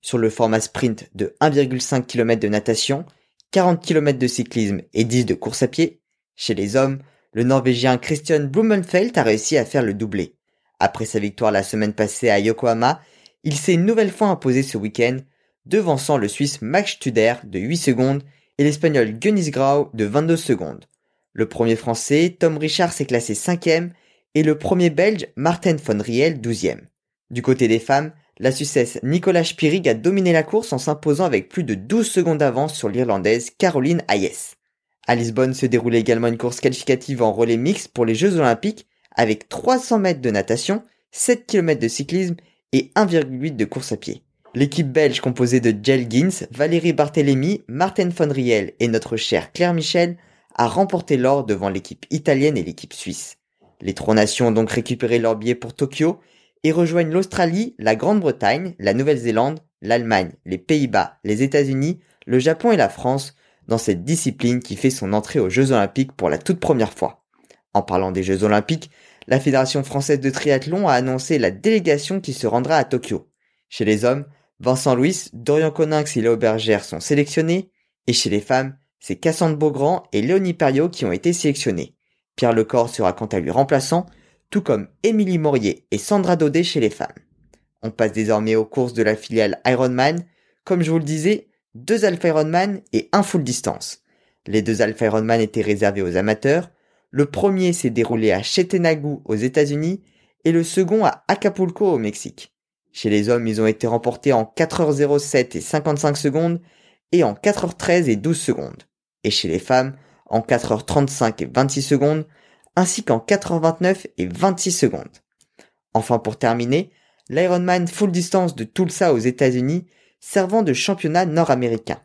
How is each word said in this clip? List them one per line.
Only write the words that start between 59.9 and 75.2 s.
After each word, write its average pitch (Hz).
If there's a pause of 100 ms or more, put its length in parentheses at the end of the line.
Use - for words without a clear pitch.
les 92
Pays-Bas, 123
les 104
États-Unis, 139 (240)
le 123
Japon 160
et -
la 143
France 135 (360)
dans 113
cette 95
discipline 123
qui 110
fait 131
son 107
entrée 107
aux 95
Jeux 131
Olympiques 127
pour 87
la 73
toute 175
première 117
fois. - (500)
En 104
parlant 92
des 92
Jeux 95
Olympiques, 104 (380)
la 131
Fédération 135
française 139
de 135
triathlon 147
a 139
annoncé 131
la 101
délégation 170
qui 147
se -
rendra 127
à 139
Tokyo. - (400)
Chez -
les 107
hommes, 135 (340)
Vincent 131
Louis, 147